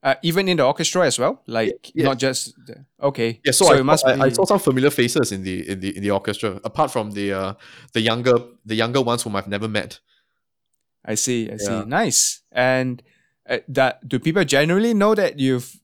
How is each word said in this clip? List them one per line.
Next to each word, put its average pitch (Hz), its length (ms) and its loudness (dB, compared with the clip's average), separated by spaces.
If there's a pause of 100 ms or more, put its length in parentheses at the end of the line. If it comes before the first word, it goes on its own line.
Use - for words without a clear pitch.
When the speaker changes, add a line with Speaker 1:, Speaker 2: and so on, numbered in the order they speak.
Speaker 1:
Uh, 135 220 0
even 175 260 0
in 180 100 2
the 143 60 4
orchestra 160 400 2
as 139 140 2
well, 160 300 -2
like 113 400 -4
Speaker 2:
Ye-, 156 140 -2
yes. - 40 2
Speaker 1:
not 131 140 0
just 131 340 -4 (120)
the, 139 180 -20 (180)
okay. 117 420 -2
Speaker 2:
Yeah, 139 60 2
so 156 160 4
Speaker 1:
So 156 80 6
Speaker 2:
I 143 60 4
Speaker 1:
it - 40 -2
must 147 220 2
Speaker 2:
I, 131 60 4
I 135 160 2
Speaker 1:
be 120 60 -2
Speaker 2:
saw 190 100 2
some 196 160 2
familiar 131 300 2
faces 120 420 0
in 95 100 -6
the, 92 260 -6
in 95 120 -6
the, 95 160 -6
in 98 80 -10
the 101 80 0
orchestra, 98 500 -4
apart - 300 -2
from 107 180 -4
the, 101 220 -4
uh, 95 220 -4 (400)
the 117 60 0
younger, 120 340 2 (300)
the 110 120 -4
younger 120 260 0
ones 117 220 0
whom 107 100 -8
I've 98 140 -4
never 101 180 -4
met. 107 320 -6 (1040)
Speaker 1:
I 110 120 -4
see. 120 340 -4
I 107 60 -12
see. 101 160 -4
Speaker 2:
Yeah. 95 120 -4
Speaker 1:
Nice. 151 580 0 (100)
And, 127 500 0 (460)
uh, 123 100 -2 (100)
that, 131 400 0
do 127 120 0
people 165 240 2
generally 170 500 2
know 208 220 4
that 170 240 0
you've 131 440 0